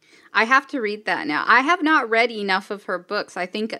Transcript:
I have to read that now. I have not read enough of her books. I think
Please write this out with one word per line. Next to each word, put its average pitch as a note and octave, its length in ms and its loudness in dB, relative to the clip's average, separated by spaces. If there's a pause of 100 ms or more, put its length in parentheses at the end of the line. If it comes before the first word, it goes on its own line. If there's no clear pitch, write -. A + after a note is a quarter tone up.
(340)
I G#3 120 2
have C4+ 220 2
to C#4+ 120 -6
read G#3 260 -6
that F3 220 -2
now. D3 180 -2
I A#3 160 6
have E4+ 220 0
not D4 260 2
read A3+ 220 2
enough G3 400 -2
of G3 140 -10
her F#3+ 140 -4
books. G3+ 380 -6
I A#3+ 80 -4
think A3 340 -6